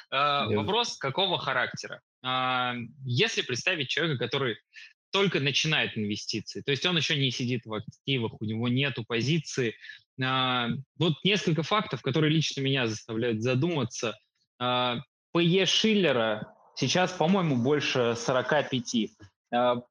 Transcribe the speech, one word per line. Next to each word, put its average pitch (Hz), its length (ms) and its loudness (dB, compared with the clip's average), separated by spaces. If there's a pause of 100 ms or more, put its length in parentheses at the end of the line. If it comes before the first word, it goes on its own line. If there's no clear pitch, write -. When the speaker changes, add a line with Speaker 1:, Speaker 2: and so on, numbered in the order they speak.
(120)
Speaker 1:
Э, 143 340 0
Speaker 2:
Нет. 107 120 0
Speaker 1:
вопрос 226 400 -2
какого 170 400 -2
характера? - 600 -4 (220)
А, 127 520 0 (300)
если 175 380 0
представить 135 460 -2
человека, 151 380 0
который 131 300 0 (560)
только 190 280 2
начинает 139 580 0
инвестиции, 104 640 -6
то - 80 -4
есть 139 160 0
он 180 100 2
еще 156 200 0
не 135 140 0
сидит 123 360 -4
в 110 80 -6
активах, 113 680 -4
у 113 40 -8
него 110 240 -2
нету 127 380 0
позиции. 123 680 -2 (480)
А, 127 460 0 (300)
вот 165 160 2 (100)
несколько 180 380 2
фактов, 208 400 0
которые 151 300 2
лично 156 280 0
меня 135 260 0
заставляют 113 560 -2
задуматься. 127 720 0 (460)
А, 123 380 0 (340)
П 170 100 2
Е 175 240 4
Шиллера 131 880 2 (220)
сейчас, 165 360 2
по-моему, 165 440 4
больше 127 600 2
сорока 131 460 2
пяти. 120 480 -2 (420)
А, 123 240 2 (140)